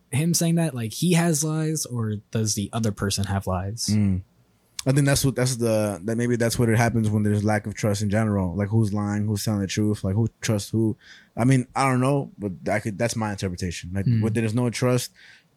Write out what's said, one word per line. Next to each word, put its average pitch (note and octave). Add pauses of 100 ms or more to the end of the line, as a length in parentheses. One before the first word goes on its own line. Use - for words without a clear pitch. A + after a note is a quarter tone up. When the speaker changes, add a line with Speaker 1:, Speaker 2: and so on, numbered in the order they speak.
(120)
Speaker 1:
him D#3+
saying E3
that, E3
like, A2+
he E3+
has E3
lies, D#3
or A2+ (160)
does A2
the G2+
other A2+
person G2
have G2
lies? F#2+
Speaker 2:
Mm. G2+ (640)
I C3+
think C#3+
that's C#3
what, C3
that's B2+
the, G#2+
that A2
maybe A#2+
that's A#2
what A#2+
it A2
happens A2+
when G#2
there's G#2
lack G#2+
of G2+
trust G#2
in G#2+
general. G2+
Like, G2+
who's G#2+
lying, G#2
who's G#2
telling G#2
the G2
truth, G#2+
like, F#2+
who A2+ (100)
trusts G#2
who. A2 (400)
I A2
mean, B2+
I C3+
don't B2+
know, C3+
but G2 (180)
I G#2
could, G#2+
that's A#2
my G#2+
interpretation. F2+
Like, G2
Speaker 1:
Mm. A#2
Speaker 2:
when A2
there's A2+
no B2
trust, B2 (460)